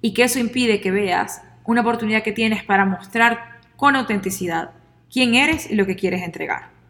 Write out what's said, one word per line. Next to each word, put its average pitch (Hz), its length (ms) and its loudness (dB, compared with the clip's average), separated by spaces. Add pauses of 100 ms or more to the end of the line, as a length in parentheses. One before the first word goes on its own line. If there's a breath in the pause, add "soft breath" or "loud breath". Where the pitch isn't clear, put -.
y 214 120 -2
que 233 100 2
eso 254 160 0
impide 233 400 0
que 190 100 -4
veas 190 520 -2 (240)
una 233 160 2
oportunidad 220 420 0
que 220 80 -4
tienes 220 320 0
para 196 220 4
mostrar 233 720 -2 (160)
con 277 220 4
autenticidad 185 760 -4 (400)
quién 240 240 2
eres 302 340 2
y 214 60 -2
lo 202 100 4
que 185 120 -4
quieres 180 260 -2
entregar. 156 460 -6 (200)